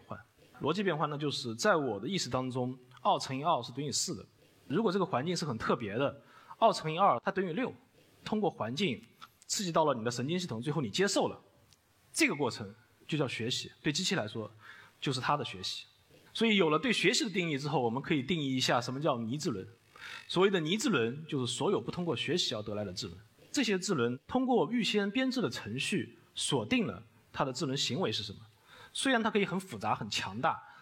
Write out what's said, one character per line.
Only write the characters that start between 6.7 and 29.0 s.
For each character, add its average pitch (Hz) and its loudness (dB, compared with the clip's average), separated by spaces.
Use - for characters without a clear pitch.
乘 156 -4
以 160 -4
二 175 4
它 190 -2
等 185 -2
于 170 -4
六， 226 -4
通 214 -2
过 190 4
环 110 -4
境 147 0
刺 - -2
激 170 -4
到 160 6
了 147 4
你 113 -4
的 120 0
神 127 -2
经 175 0
系 180 -4
统， 117 -4
最 147 0
后 156 0
你 123 0
接 185 2
受 185 2
了， 95 -6
这 311 4
个 170 0
过 139 2
程 104 -8
就 156 -2
叫 143 2
学 117 -4
习。 - -4
对 151 0
机 185 -2
器 190 0
来 110 0
说， 110 -8
就 143 0
是 127 -2
它 147 2
的 131 0
学 92 -10
习。 - -8
所 226 2
以 208 6
有 170 6
了 156 6
对 240 0
学 190 4
习 247 4
的 226 -2
定 175 0
义 139 0
之 147 -4
后， 143 2
我 117 2
们 123 -2
可 - 0
以 139 2
定 160 -2
义 135 0
一 - 2
下 127 4
什 123 -4
么 135 -4
叫 147 2
拟 117 -2
智 156 -2
能。 95 -4
所 - 2
谓 208 8
的 196 4
拟 160 0
智 220 0
能， 139 0
就 151 -4
是 120 -2
所 160 0
有 180 2
不 - -6
通 180 -4
过 151 -2
学 143 -2
习 151 0
而 107 -4
得 107 -6
来 104 -4
的 98 -6
智 101 -8
能。 87 -14
这 294 2
些 196 2
智 185 -2
能 123 2
通 254 0
过 220 4
预 240 2
先 202 2
编 262 0
制 247 -2
的 147 2
程 113 -6
序 - -2
锁 123 0
定 226 0
了 104 -6
它 - 0
的 131 -2
智 160 -4
能 135 -2
行 143 -2
为 147 0
是 107 -4
什 101 -10
么。 87 -16
虽 269 0